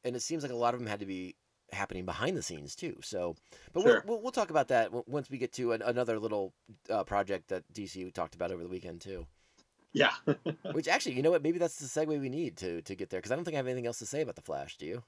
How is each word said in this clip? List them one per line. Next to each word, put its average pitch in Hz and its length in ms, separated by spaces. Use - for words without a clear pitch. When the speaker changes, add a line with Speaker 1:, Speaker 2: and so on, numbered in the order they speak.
Speaker 1:
and 123 120
it 120 60
seems 160 220
like 135 80
a 120 40
lot 120 180
of 123 60
them 120 80
had 104 120
to 101 60
be 92 300
happening 95 340
behind 127 320
the - 40
scenes, 73 340
too, - 260
so, 87 340
but 180 80
Speaker 2:
Sure. 233 240
Speaker 1:
we'll, 226 100
we'll, 214 80
we'll 247 80
talk 208 180
about 151 200
that 117 160
w-, 113 220
once 135 220
we 139 80
get 117 160
to 120 200
an, 110 80
another 117 380
little, 104 340
uh, 104 140
project 98 460
that 92 140
D 101 140
C 92 240
talked 87 240
about 90 160
over 87 120
the 87 60
weekend, 85 320
too. 92 240
Speaker 2:
Yeah. 139 200
<laughs> 160 300
Speaker 1:
Which, 156 160
actually, 170 280
you 127 60
know 160 100
what? 160 120
Maybe 170 160
that's 170 180
the 143 100
segue 151 320
we 135 100
need 147 280
to, 85 240
to 95 140
get 95 140
there, 90 120
'cause 104 100
I 131 40
don't - 80
think 156 120
I - 20
have 127 100
anything 127 200
else 117 120
to 110 60
say 143 160
about 123 140
The - 60
Flash, 71 360
do 78 80
you? 110 220